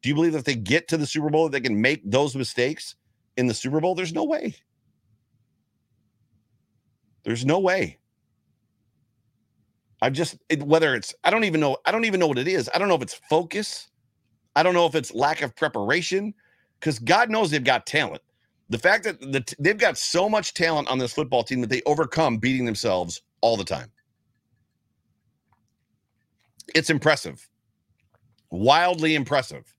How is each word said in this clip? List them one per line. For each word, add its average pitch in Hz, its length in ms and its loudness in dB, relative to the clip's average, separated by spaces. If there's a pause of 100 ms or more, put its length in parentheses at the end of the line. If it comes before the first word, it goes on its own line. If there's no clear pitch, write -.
Do 120 80 -4
you 143 60 0
believe 160 180 2
that 156 60 -2
if 123 40 -8
they 139 120 0
get 113 340 0
to 165 80 0
the 147 100 -2
Super 151 220 -2
Bowl, 156 160 4
that 147 80 -2
they 127 120 -2
can 107 140 2
make 135 240 0
those 127 320 0
mistakes 131 600 -4 (420)
in 127 100 2
the 117 60 0
Super 135 260 -4
Bowl? 180 160 -2
There's 170 180 -6
no - 120 -2
way. 302 300 -4 (2750)
There's 117 220 -4
no 160 140 2
way. 185 380 -2 (2000)
I've 127 120 0
just, 156 240 -4 (120)
it, 151 140 0
whether 151 320 4
it's, - 280 -8
I - 60 6
don't 214 160 2
even 156 160 0
know, 139 240 0
I 165 60 2
don't 226 140 0
even 190 140 0
know 170 80 4
what 131 120 0
it 147 100 -2
is. 156 260 -2
I - 20 2
don't 202 120 0
know 180 60 4
if 139 60 0
it's - 280 -12
focus. 175 580 -2 (680)
I 147 100 4
don't 180 100 4
know 175 120 4
if 147 100 -2
it's 143 180 -4
lack 143 280 0
of 131 140 -6
preparation, 165 760 -2 (480)
'cause 139 180 -2
God 202 300 2
knows 214 220 0
they've 147 120 -2
got 123 220 2
talent. 113 360 -2 (460)
The 117 100 -4
fact 190 280 2
that 190 140 -6 (120)
the 135 80 0
t-, - 180 -10
they've 196 200 0
got 190 200 2
so 180 300 0
much 214 260 -2
talent 160 360 0
on 127 80 0
this 123 160 -2
football 127 300 0
team 127 180 -2
that 117 80 -4
they 127 160 -2
overcome 147 520 0
beating 127 280 0
themselves 92 560 -2 (180)
all 113 160 4
the 98 80 -4
time. 69 260 -8 (2750)
It's 160 140 2
impressive. 151 600 0 (1000)
Wildly 156 680 4
impressive. 131 640 -2